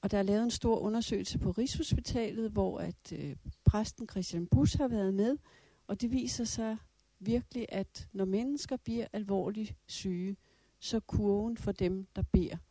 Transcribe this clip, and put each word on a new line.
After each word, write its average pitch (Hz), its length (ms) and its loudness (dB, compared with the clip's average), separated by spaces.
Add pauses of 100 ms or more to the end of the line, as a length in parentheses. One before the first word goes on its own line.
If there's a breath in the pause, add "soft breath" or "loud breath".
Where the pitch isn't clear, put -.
Og 196 100 -2
der 208 60 2
er 202 60 4
lavet 202 200 4
en 240 80 2
stor 226 280 2
undersøgelse 214 600 -2
på 185 120 2
Rigshospitalet, 226 1000 0
hvor 196 280 0
at, - 320 -8
øh, 143 260 -8 (260)
præsten - 460 4
Christian 175 380 -4
Busch - 300 4
har 277 100 2
været 202 260 2
med, 220 240 2 (500 soft breath)
og 202 140 -4
det 233 100 0
viser 247 320 -2
sig 220 340 -4 (420)
virkelig, 233 500 -2
at - 440 -6
når 196 120 0
mennesker 254 520 0
bliver 226 360 -4
alvorligt 208 640 -2 (100)
syge, 190 520 -4 (420 soft breath)
så - 200 -2
kurven 214 580 0
for 208 140 -2
dem, 190 340 0 (100)
der 190 60 -2
beder - 360 2 (140)